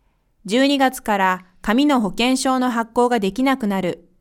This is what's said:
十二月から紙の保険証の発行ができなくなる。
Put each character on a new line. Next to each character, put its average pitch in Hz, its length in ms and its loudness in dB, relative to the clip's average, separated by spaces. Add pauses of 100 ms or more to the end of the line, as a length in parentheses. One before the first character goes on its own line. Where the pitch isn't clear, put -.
(460)
十 240 180 2
二 277 140 2
月 262 240 0
か 208 160 -2
ら 185 260 -2 (160)
紙 233 240 0
の 285 160 2
保 208 80 -2
険 247 280 0
証 262 220 0
の 254 120 0
発 226 240 -6
行 247 160 2
が 240 100 0
で 190 100 -2
き 220 120 -4
な 269 160 0
く 233 80 -4
な 196 120 -2
る。 - 300 -6 (120)